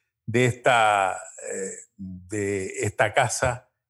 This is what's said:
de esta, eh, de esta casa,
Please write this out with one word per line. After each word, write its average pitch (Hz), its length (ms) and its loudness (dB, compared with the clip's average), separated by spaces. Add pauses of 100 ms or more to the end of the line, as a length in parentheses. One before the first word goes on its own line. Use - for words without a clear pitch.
(260)
de 120 200 2
esta, 107 680 4
eh, 101 580 -10 (260)
de 95 720 -4 (160)
esta 107 300 0
casa, 123 500 0 (260)